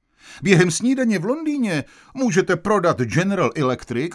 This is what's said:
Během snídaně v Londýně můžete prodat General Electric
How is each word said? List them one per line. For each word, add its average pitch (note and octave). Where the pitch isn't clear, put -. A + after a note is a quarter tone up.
Během F3+
snídaně A#3
v D#3+
Londýně C4
můžete F#3+
prodat F3+
General E3+
Electric B2+